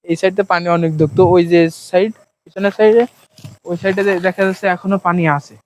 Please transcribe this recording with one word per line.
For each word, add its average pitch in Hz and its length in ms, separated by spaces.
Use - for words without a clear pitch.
এই 170 160
সাইডে 190 300
পানি 175 160
অনেক 165 220
ধুকতো, 151 220
ওই 175 180
যে 170 100
সাইড, 196 220
পিছনের 196 340
সাইডে, 214 260
ওই 175 120
সাইডে 196 260
দে-, 185 200
দেখা 185 200
যাচ্ছে 190 180
এখনো 196 220
পানি 175 160
আছে। 113 180